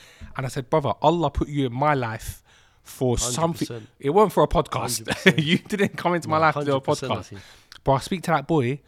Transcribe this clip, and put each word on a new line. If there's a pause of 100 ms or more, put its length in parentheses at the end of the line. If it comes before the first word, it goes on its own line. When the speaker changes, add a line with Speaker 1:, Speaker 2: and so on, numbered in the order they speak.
(360)
Speaker 1:
And
I
said,
"Brother,
Allah
put
you
in
my
life (400)
for
Speaker 2:
Hundred
Speaker 1:
something.
Speaker 2:
percent. (100)
Speaker 1:
It
weren't
for
a
podcast.
<laughs>
Speaker 2:
Hundred (100)
percent.
Speaker 1:
You
didn't
come
into
my
Speaker 2:
No,
Speaker 1:
life
to
do
a
Speaker 2:
hundred
percent,
Speaker 1:
podcast."
Speaker 2:
Afi. (460)
Speaker 1:
But
I
speak
to
that
boy